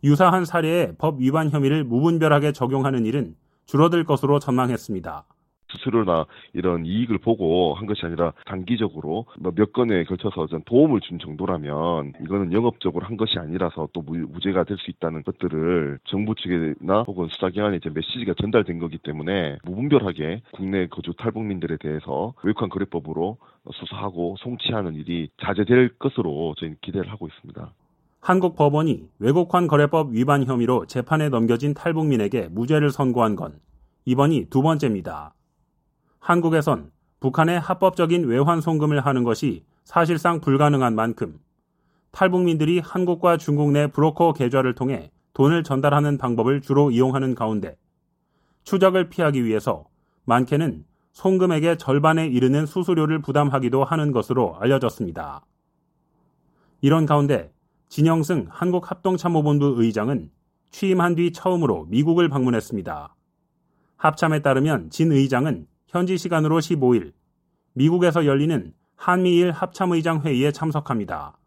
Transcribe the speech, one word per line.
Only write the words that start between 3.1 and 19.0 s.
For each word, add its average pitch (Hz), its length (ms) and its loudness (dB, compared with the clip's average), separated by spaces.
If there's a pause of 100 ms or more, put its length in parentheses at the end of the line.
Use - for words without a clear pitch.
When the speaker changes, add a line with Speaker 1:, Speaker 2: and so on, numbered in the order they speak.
Speaker 1:
줄어들 165 380 2
것으로 143 340 2
전망했습니다. 113 840 -4 (440)
Speaker 2:
수수료나 98 580 0 (260)
이런 87 320 -2
이익을 107 320 -2
보고 90 580 0
한 92 120 -10
것이 104 180 -6
아니라 82 300 -2 (100)
단기적으로 92 800 -6 (140)
뭐 90 140 -6
몇 101 200 0
건에 110 320 0
걸쳐서 90 440 -6
좀 78 180 -8
도움을 135 340 4
준 85 180 -12
정도라면, 78 920 -6 (100)
이거는 90 300 -4
영업적으로 98 540 -2
한 110 100 -10
것이 107 220 -4
아니라서 82 560 -6
또 87 80 -8
무-, 78 160 -8
무죄가 87 460 -2
될 101 120 -8
수 - 140 -12
있다는 80 320 -6
것들을 78 840 -4
정부 107 300 -4
측이나 90 720 -2
혹은 90 240 -6
수사기관에 98 460 -4
이제 82 120 -8
메시지가 95 500 -6
전달된 98 420 -2
거기 80 180 -8
때문에, 76 680 -6